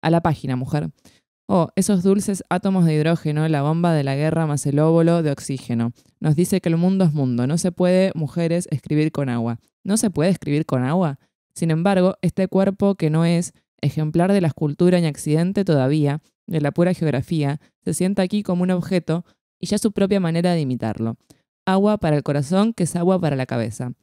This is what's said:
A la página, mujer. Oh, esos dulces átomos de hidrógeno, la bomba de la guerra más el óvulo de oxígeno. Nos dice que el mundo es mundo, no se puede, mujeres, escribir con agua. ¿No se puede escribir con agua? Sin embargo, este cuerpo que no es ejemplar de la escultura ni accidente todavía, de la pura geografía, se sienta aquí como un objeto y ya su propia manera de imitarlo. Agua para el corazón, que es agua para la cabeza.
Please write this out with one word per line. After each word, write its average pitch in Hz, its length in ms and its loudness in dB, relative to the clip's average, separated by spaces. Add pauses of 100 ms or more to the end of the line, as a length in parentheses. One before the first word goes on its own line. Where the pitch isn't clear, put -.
A 160 100 0
la 170 100 4
página, 143 360 -2
mujer. 147 320 -4 (600)
Oh, 180 260 2
esos 190 280 0
dulces 196 460 0
átomos 185 360 2
de 160 80 4
hidrógeno, 156 540 0
la 151 160 0
bomba 170 300 0
de 151 100 0
la 135 120 -2
guerra 160 300 0
más 147 220 -4
el 143 120 0
óvulo 165 440 4
de 147 80 0
oxígeno. 120 600 -4 (280)
Nos 156 160 2
dice 180 260 0
que - 80 -2
el 165 80 0
mundo 185 280 2
es 151 80 2
mundo, 127 340 0
no 156 100 0
se 175 140 -2
puede, 180 420 2
mujeres, 170 560 -2
escribir 151 440 -2
con 139 160 -4
agua. 117 280 -4 (260)
¿No 196 140 -2
se 220 140 0
puede 147 180 0
escribir 151 360 -2
con 127 180 -2
agua? 151 360 -2 (360)
Sin 165 160 -2
embargo, 185 500 2
este 185 280 -2
cuerpo 196 460 2
que 160 140 0
no 160 160 2
es 170 280 0 (280)
ejemplar 156 520 0
de 202 80 4
la 170 80 2
escultura 175 500 2
ni 170 80 0
accidente 165 580 -2
todavía, 147 560 2 (260)
de 156 140 -2
la 143 100 0
pura 175 220 2
geografía, 147 680 -2 (240)
se 165 100 -4
sienta 190 300 -2
aquí 208 200 -2
como 180 200 -2
un 180 80 0
objeto 175 540 -2 (340)
y 180 80 -8
ya 208 120 0
su 208 140 0
propia 196 260 0
manera 170 340 0
de 165 80 0
imitarlo. 113 540 -4 (500)
Agua 202 320 2
para 156 200 0
el 143 60 -2
corazón, 165 500 0
que - 100 -2
es 156 120 -4
agua 180 240 2
para 151 160 0
la 131 120 -4
cabeza. 123 560 -6